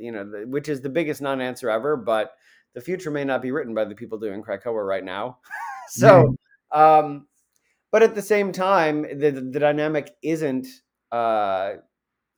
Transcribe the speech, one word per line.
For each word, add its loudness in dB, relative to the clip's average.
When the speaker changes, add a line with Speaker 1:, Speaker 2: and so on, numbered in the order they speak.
Speaker 1:
you -10
know, -8
the, -12
which -6
is -6
the -8
biggest -4
non-answer -4
ever. 0
But -2
the -14
future -6
may -4
not -2
be -4
written -4
by 0
the -8
people -12
doing -8
Krakoa -6
right -2
now. -8
<laughs> -20
So, 6
Speaker 2:
Mm. 4
Speaker 1:
um, 6
but 6
at 4
the -6
same 0
time, 2
the, 0
the -6
dynamic 0
isn't, -2
uh, 0